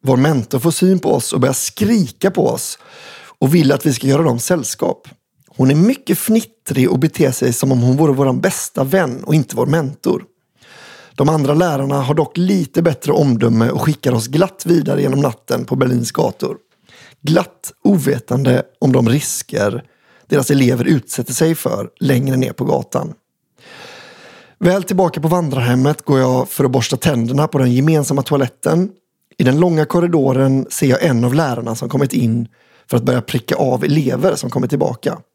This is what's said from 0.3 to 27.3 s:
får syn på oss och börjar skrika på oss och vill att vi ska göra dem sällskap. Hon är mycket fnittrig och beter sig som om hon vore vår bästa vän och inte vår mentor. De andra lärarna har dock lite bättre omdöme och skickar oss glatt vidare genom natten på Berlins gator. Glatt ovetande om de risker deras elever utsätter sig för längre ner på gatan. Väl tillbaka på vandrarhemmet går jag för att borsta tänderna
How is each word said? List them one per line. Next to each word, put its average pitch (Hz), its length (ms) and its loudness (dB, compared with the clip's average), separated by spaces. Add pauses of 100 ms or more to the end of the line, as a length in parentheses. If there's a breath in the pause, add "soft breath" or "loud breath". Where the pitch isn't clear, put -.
får 160 120 0
syn 185 280 2
på - 140 0
oss 127 200 -2
och - 60 0
börjar 131 140 2
skrika 196 760 -2
på 190 160 0
oss - 320 -6 (600 loud breath)
och 135 160 2
vill 143 160 4
att 143 140 0
vi 127 80 2
ska 127 140 -4
göra 139 160 4
dem 120 160 0
sällskap. - 680 -4 (500)
Hon 131 140 4
är 147 40 4
mycket 185 420 2
fnittrig 175 760 0
och 143 80 0
beter 156 320 2
sig 127 220 -2
som 135 180 -2
om 123 100 2
hon 127 160 2
vore 151 160 2
vår 135 200 2
bästa - 500 -4
vän 135 400 -2
och 156 120 0
inte - 200 0
vår 123 100 0
mentor. 147 580 -2 (920 loud breath)
De 147 140 2
andra 147 240 0
lärarna 139 480 0
har 135 120 -2
dock 156 240 -2
lite 180 440 0
bättre 151 300 0
omdöme 117 580 2
och 139 120 -4
skickar 147 300 0
oss 117 160 -2
glatt 160 380 -2
vidare - 360 0
genom 139 180 0
natten 123 460 -4
på 135 100 -4
Berlins 123 360 0
gator. - 460 -4 (640 soft breath)
Glatt - 520 -4 (100)
ovetande 131 800 0 (160)
om 135 120 2
de 117 180 2
risker 113 720 -4 (440 soft breath)
deras 131 240 0
elever 127 340 2
utsätter 127 480 -2
sig 160 220 0
för - 340 -6 (100)
längre 131 380 0
ner - 160 -2
på 127 120 -6
gatan. 143 480 -4 (1500 loud breath)
Väl 180 240 2
tillbaka 180 380 0
på 156 60 0
vandrarhemmet 131 800 0
går 135 140 2
jag 127 300 0
för - 140 -2
att 131 80 2
borsta 131 260 -2
tänderna 135 500 0